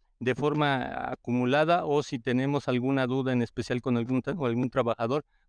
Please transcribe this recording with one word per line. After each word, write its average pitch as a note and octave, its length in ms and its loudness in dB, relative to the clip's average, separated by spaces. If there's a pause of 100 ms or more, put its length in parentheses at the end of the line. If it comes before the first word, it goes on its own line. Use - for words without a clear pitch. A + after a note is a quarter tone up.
(200)
de B2 160 0
forma C#3 760 0
acumulada, C#3+ 720 2
o D3 180 2
si C3+ 160 -6
tenemos C3+ 480 0
alguna C3 400 0
duda C3 260 0
en B2 80 2
especial A#2+ 400 -4
con B2 160 0
algún B2 240 0
tra-, C#3 160 -4
o C#3+ 80 -2
algún A#2+ 240 0
trabajador, A#2+ 540 0 (260)